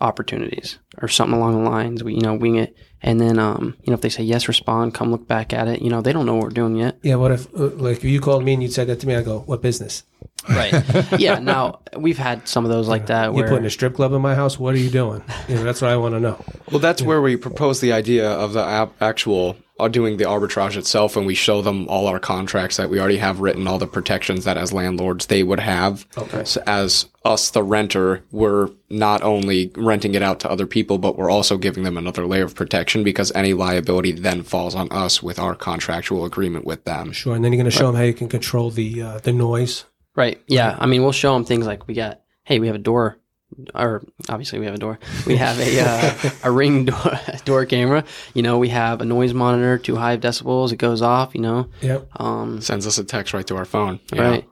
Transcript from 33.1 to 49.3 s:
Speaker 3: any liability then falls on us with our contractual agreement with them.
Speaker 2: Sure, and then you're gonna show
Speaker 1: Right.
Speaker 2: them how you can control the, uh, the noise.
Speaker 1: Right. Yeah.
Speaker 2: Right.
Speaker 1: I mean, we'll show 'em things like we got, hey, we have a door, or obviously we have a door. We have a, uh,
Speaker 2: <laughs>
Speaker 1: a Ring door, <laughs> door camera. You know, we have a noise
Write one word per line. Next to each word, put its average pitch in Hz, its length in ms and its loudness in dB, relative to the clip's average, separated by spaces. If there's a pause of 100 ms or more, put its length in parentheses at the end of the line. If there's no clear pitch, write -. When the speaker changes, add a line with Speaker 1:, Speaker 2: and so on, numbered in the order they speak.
Speaker 3:
any 98 200 2
liability 90 580 0
then 90 300 -2
falls 87 320 -4
on 92 160 -4
us 92 320 -2
with 87 160 -8
our 90 160 -2
contractual 85 720 -4
agreement 87 400 -4
with 80 200 -8
them. 82 280 -6
Speaker 2:
Sure, - 240 -4
and 113 80 0
then 120 80 2
you're 123 60 2
gonna 123 120 2
show 131 160 4
Speaker 1:
Right. 127 60 2
Speaker 2:
them 117 80 0
how 120 60 4
you 120 80 2
can 120 140 -8
control 120 420 -2
the, 113 320 -4
uh, 110 200 -10
the 123 100 0
noise. 120 520 0 (300)
Speaker 1:
Right. 120 320 0
Yeah. 120 260 4
Speaker 2:
Right. - 80 -6
Speaker 1:
I 120 60 2
mean, 127 160 4
we'll 135 100 4
show 135 220 2
'em 123 120 2
things 117 200 0
like 104 220 -8
we 110 60 -6
got, 110 260 -6 (240)
hey, 131 140 2
we 113 80 2
have 110 100 -2
a - 20 -6
door, 110 380 0 (580)
or 113 280 -2 (260)
obviously 113 300 -8
we 107 80 -6
have 101 80 -6
a 104 40 -8
door. 110 200 -8 (280)
We 123 100 2
have 123 220 0
a, 123 220 2
uh, 120 500 0
Speaker 2:
<laughs> - 140 -8
Speaker 1:
a 127 60 2
Ring 135 340 4
door, 131 340 0 (100)
<laughs> - 180 -10
door 131 180 4
camera. 131 400 2 (300)
You 120 80 2
know, 120 160 2
we 123 100 4
have 117 320 0
a 117 60 -4
noise 120 260 2